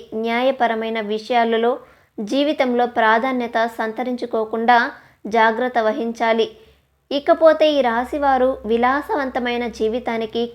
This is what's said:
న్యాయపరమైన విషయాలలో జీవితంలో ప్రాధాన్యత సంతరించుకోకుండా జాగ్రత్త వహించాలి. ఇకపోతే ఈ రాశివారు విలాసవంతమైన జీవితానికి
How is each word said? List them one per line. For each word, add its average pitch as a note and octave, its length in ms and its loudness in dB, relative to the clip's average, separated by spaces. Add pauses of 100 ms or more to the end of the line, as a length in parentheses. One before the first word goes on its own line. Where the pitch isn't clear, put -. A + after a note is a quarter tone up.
(240)
న్యాయపరమైన A#3 760 -2 (140)
విషయాలలో A3+ 580 0 (480)
జీవితంలో B3+ 640 0 (140)
ప్రాధాన్యత A#3 600 2 (200)
సంతరించుకోకుండా A#3 1000 0 (580)
జాగ్రత్త A#3 420 2 (100)
వహించాలి. A3+ 580 0 (640)
ఇకపోతే D#4 560 4 (100)
ఈ C#4 120 2
రాశివారు B3+ 600 0 (200)
విలాసవంతమైన B3 920 0 (140)
జీవితానికి A3+ 640 -2 (120)